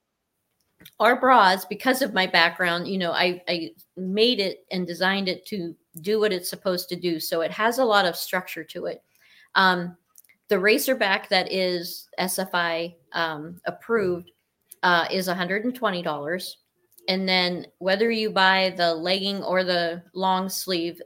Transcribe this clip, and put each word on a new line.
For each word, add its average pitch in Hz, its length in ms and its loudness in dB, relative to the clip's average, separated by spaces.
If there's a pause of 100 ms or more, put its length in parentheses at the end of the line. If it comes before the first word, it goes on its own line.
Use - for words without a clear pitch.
(1000)
our 240 200 4
bras, 208 440 6
because 262 360 -2
of 220 140 -2
my 185 120 2
background, 175 640 2
you 196 100 -2
know, 170 140 0
I, 180 360 0
I 165 220 -4 (260)
made 202 440 2
it 190 300 -4
and 180 160 -2
designed 190 420 -2
it 180 180 -6
to 170 280 -8 (260)
do 208 200 0
what 208 120 2
it's 180 160 -4
supposed 180 400 -4
to 180 80 -6
do. 175 240 -2
So 165 220 -2
it 160 80 -2
has 226 280 0
a 262 60 2
lot 202 220 4
of 170 100 -2
structure 180 480 -6
to 175 220 -10
it. - 160 -8 (520)
Um, 180 420 2 (520)
the 202 100 2
racer 226 360 2
back 202 360 0
that 185 220 2
is 180 560 -4 (100)
S 185 200 -2
F 185 140 -4
I, 170 420 -2 (180)
um, 165 520 -4
approved, 180 640 -2 (520)
uh, 175 280 4
is 185 180 -2
a 175 60 -2
hundred 190 300 -4
and 247 100 -2
twenty 190 280 -2
dollars. 156 560 -6 (500)
And 190 200 -2
then 180 380 0 (120)
whether 196 320 0
you 220 200 -2
buy 190 460 2
the 170 180 2
legging 190 480 -2
or 185 220 0
the 175 380 -2 (100)
long 190 360 -2
sleeve, 170 580 -4